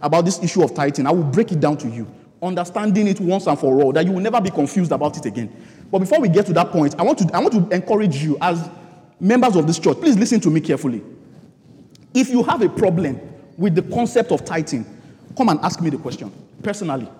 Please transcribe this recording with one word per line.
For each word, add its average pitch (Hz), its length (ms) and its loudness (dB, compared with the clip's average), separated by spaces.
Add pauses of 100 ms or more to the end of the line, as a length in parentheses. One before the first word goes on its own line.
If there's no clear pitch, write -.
about 156 240 2
this 190 180 -2
issue 180 200 2
of - 120 2
tithing. 139 320 -2
I 143 40 0
will 175 140 2
break 165 260 0
it 170 80 -2
down 147 200 2
to 127 100 -8
you, 113 180 -10 (340)
understanding 185 680 0
it 196 120 -2
once 185 260 0
and 147 120 2
for 135 240 4
all, 135 100 4
that 160 140 2
you 190 60 0
will 185 80 -2
never 226 200 0
be 196 100 -2
confused 151 420 0
about 147 240 -2
it 151 100 -8
again. 107 260 -8 (380)
But 190 100 0
before 294 200 2
we 226 80 0
get 196 180 2
to 185 80 -4
that 170 160 2
point, 151 280 0
I 170 40 0
want 262 160 0
to, 175 160 0
I 170 40 2
want 269 140 2
to 185 220 0
encourage 190 420 0
you 147 240 -2
as 170 280 -2 (520)
members 233 360 4
of 156 100 4
this 165 120 0
church, 143 200 2
please 294 180 4
listen 214 240 2
to 160 100 2
me 156 100 2
carefully. 131 420 -4 (1120)
If 254 160 2
you 247 120 2
have 330 200 0
a 185 60 4
problem 170 520 0 (360)
with 175 180 2
the - 80 2
concept 240 500 0
of - 120 -2
tithing, 151 400 -6 (520)
come 233 120 2
and - 120 2
ask - 200 -4
me 165 100 -2
the 175 80 -4
question 120 340 -10 (300)
personally. 147 460 -6 (120)